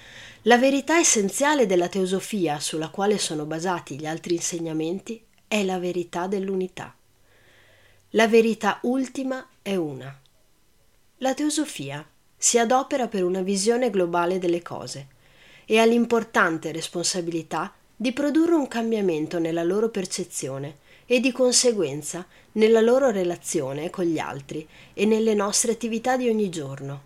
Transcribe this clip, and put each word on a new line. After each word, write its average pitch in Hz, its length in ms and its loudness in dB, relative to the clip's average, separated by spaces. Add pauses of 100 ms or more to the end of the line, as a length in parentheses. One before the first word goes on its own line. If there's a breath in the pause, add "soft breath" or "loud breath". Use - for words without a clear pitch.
(420 loud breath)
La 233 140 6
verità 277 420 4
essenziale 262 680 2
della 175 220 2
teosofia 185 720 -2
sulla 156 280 -6
quale 202 300 0
sono 151 260 -4
basati 160 540 -6
gli 151 80 -10
altri 170 300 -4
insegnamenti 165 840 -6 (240)
è 208 180 0
la 185 140 -2
verità 180 500 -4
dell'unità. 190 680 -6 (1120 soft breath)
La 220 180 4
verità 226 560 4
ultima 262 600 -4 (140)
è 196 140 -6
una. 139 420 -6 (1000)
La 262 160 0
teosofia 262 760 -4 (280)
si - 200 2
adopera 254 520 2
per 190 160 -2
una 185 180 0
visione 208 480 0
globale 175 480 0
delle 170 240 -2
cose 139 460 -12 (580 soft breath)
e 220 140 4
ha 233 40 8
l'importante 226 880 2
responsabilità 165 1040 -4 (200)
di 240 180 -2
produrre 294 420 2
un 277 140 2
cambiamento 190 720 0
nella 165 240 0
loro 214 260 0
percezione 156 880 -6 (260 soft breath)
e 247 140 4
di 247 140 2
conseguenza 208 920 0 (280 soft breath)
nella 220 280 6
loro 247 300 4
relazione 175 800 -4
con 185 140 -4
gli 160 160 0
altri 139 460 -10 (280 loud breath)
e 202 100 0
nelle 220 300 4
nostre 208 380 0
attività 226 440 -2
di 247 120 0
ogni 214 200 2
giorno. 139 580 -10